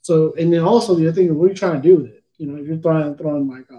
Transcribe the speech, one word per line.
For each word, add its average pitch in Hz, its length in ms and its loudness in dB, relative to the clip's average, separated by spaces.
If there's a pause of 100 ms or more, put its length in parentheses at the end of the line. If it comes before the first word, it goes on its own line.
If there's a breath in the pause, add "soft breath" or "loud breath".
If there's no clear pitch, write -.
So, 160 360 0
and 165 140 0
then 170 100 2
also 208 320 2
the 160 140 0
other 165 60 -2
thing 185 120 2
is, 165 60 0
what 156 140 0
are - 20 6
you 196 60 0
trying 170 280 -4
to 151 40 2
do 180 100 8
with 131 100 -2
it? - 180 -20 (140)
You 156 80 -12
know, 143 140 -12
if 143 60 -14
you're 160 120 -8
throwing, 160 380 -2
throwing, 147 320 -6
like, 127 220 -14
a 127 80 -20